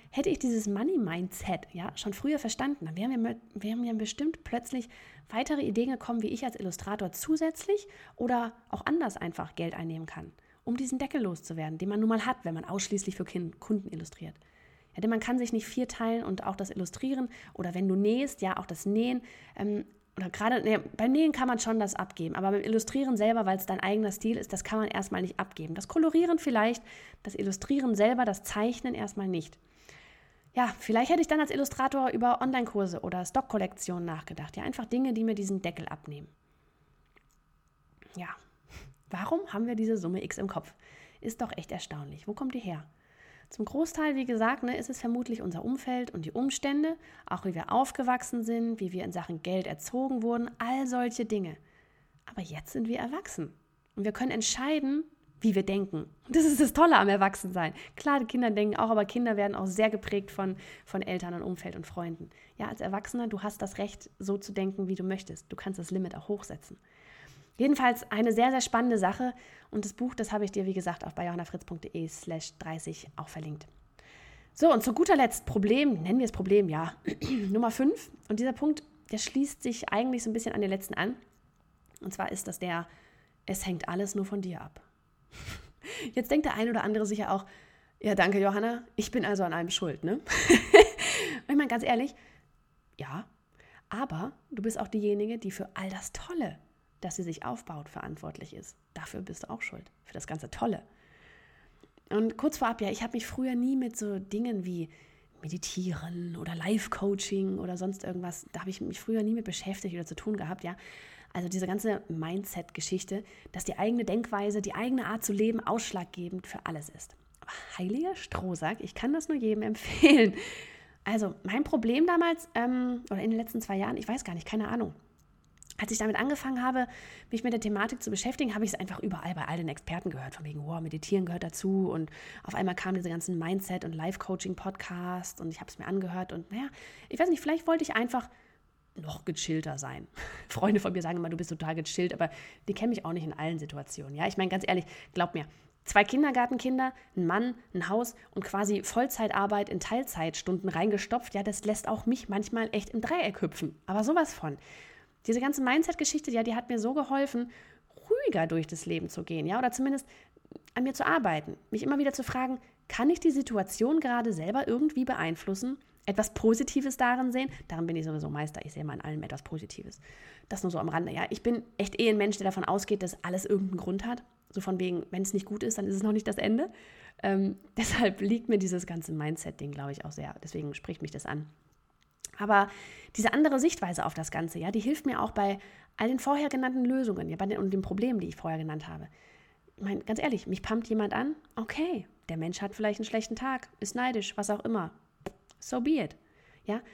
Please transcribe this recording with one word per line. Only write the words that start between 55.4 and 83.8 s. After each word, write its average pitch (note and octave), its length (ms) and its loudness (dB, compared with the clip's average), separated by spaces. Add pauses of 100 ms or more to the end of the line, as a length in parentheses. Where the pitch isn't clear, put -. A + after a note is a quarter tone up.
wir G3 80 4
denken. G3 460 -2 (160)
Und C4 100 -2
das D#4+ 100 8
ist D4 140 6
das C#4 140 8
Tolle D#4 240 10
am G3 100 8
Erwachsensein. G3 640 2 (220)
Klar, C#4+ 240 2
die A#3+ 60 0
Kinder A#3+ 260 2
denken G#3 240 2
auch, A3 140 2
aber G#3+ 160 6
Kinder A#3 320 0
werden G3+ 180 2
auch F#3+ 120 -2
sehr G#3+ 220 4
geprägt G3+ 420 -2
von, F#3+ 260 -2 (260)
von F#3+ 180 -4
Eltern F3+ 340 -4
und E3+ 80 -6
Umfeld F3+ 320 -6
und E3+ 100 -10
Freunden. E3+ 460 -8 (260)
Ja, A3 100 -6
als A3+ 140 -8
Erwachsener, G#3+ 460 -4
du G3+ 160 -4
hast G#3+ 180 -6
das F#3+ 160 -6
Recht, - 320 -6 (100)
so G3 180 0
zu G3+ 140 -8
denken, G3 360 -2
wie F#3+ 80 0
du F#3 80 -6
möchtest. F#3+ 480 -6
Du - 40 -8
kannst F#3+ 240 -6
das E3+ 120 -8
Limit F#3 240 -2
auch D3+ 120 -12
hochsetzen. - 500 -8 (840)
Jedenfalls B3+ 520 4
eine A3 220 4
sehr, A#3+ 180 8
sehr C4 100 4
spannende A#3+ 360 4
Sache. G#3+ 360 2 (380)
Und G#3 140 -2
das G3+ 80 -8
Buch, B3 220 -4
das A3 160 -2
habe G#3 140 2
ich G3 60 -4
dir, G3 140 0
wie F#3+ 80 0
gesagt, F3 320 -4
auch D#3+ 80 -10
bei F3 120 -4
johanna E3+ 200 -4
fritz - 200 -10
punkt E3+ 200 -10
D - 80 -10
E D#3+ 140 -4
slash - 500 -8
dreißig D#3+ 580 -10
auch D3+ 140 -10
verlinkt. D3+ 380 -10 (840)
So, D#4+ 200 10
und A3+ 100 6
zu B3 100 2
guter E4+ 220 6
Letzt A#3+ 300 4
Problem, A3 560 6
nennen F#3+ 180 4
wir B3+ 60 4
es A3 60 0
Problem, F#3+ 360 6
ja. D#3+ 260 -2 (280)
<clears throat> G#3 300 0
Nummer A3 200 4
fünf. C#4 380 2 (180)
Und G#3+ 120 0
dieser B3+ 140 2
Punkt, D4+ 300 0 (280)
der G#3+ 60 -2
schließt - 440 0
sich A#3 280 -4
eigentlich A#3+ 340 2
so A3+ 60 -2
ein G#3+ 40 0
bisschen A3+ 200 -2
an G#3 80 0
den G3 80 2
letzten G3 260 -2
an. G#3 200 0 (840)
Und F#3+ 120 -8
zwar - 180 -4
ist - 160 -6
das F3+ 120 -10
der, E3+ 280 -4 (580)
„Es F#3+ 200 -4
hängt F3+ 240 -4